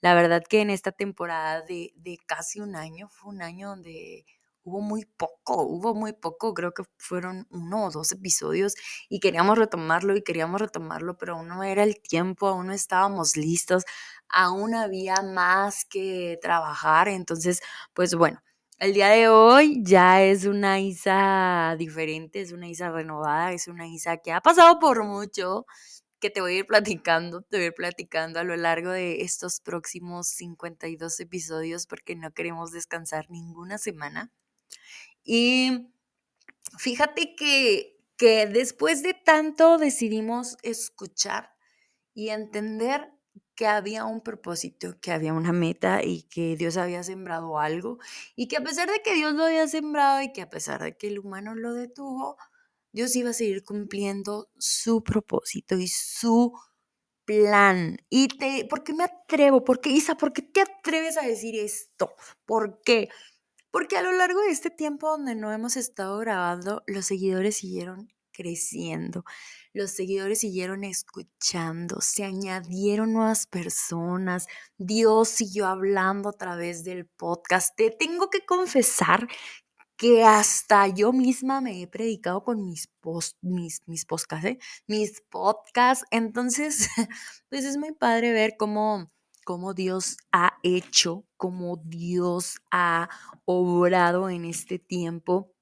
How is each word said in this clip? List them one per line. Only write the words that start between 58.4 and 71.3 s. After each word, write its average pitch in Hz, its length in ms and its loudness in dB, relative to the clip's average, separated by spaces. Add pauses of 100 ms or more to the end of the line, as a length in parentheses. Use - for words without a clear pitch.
¿por 302 140 -6
qué 311 120 -8
me 330 100 0
atrevo? 285 600 4
¿Por 254 160 2
qué, 294 100 -2
Isa, 302 260 2
por 302 160 -2
qué 269 100 -6
te - 200 2
atreves 320 560 -2
a 302 40 -2
decir 226 320 -4
esto? 208 600 -6 (320)
¿Por 214 360 -2
qué? 226 260 2 (640)
Porque 359 280 -2
a 359 40 0
lo 370 100 0
largo 370 280 2
de 415 80 2
este 330 220 -2
tiempo 302 400 -6
donde 285 240 -4
no 214 180 -6
hemos 226 240 -4
estado 202 420 -6
grabando, 190 680 -4
los 196 200 -6
seguidores 190 520 -2
siguieron 185 500 -10 (240)
creciendo. 170 920 -8 (500)
Los 196 160 -6
seguidores 196 500 -4
siguieron 190 440 -6
escuchando, 175 1160 -8